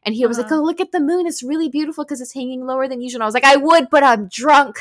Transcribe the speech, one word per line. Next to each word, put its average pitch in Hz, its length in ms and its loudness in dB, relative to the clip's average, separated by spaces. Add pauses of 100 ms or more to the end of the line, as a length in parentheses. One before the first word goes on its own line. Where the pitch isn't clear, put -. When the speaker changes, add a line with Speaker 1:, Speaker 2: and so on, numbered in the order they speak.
Speaker 1:
and 220 100 -4
he 240 120 0
was 233 120 0
like, 240 40 -2
Speaker 2:
Uh-huh. 220 100 -4
Speaker 1:
"Oh, 311 100 0
look 330 180 -2
at 370 120 -8
the 359 80 0
moon. 339 260 0
It's 311 160 -8
really 302 280 -4
beautiful 294 340 -6
'cause 285 180 -10
it's - 120 -16
hanging 254 320 -10
lower 262 220 -4
than 254 140 -8
usual." 247 160 -10
And 226 60 -4
I - 20 0
was 214 80 -2
like, 240 100 0
"I 277 120 8
would, 302 340 4
but 294 140 4
I'm 214 240 2
drunk." 285 520 2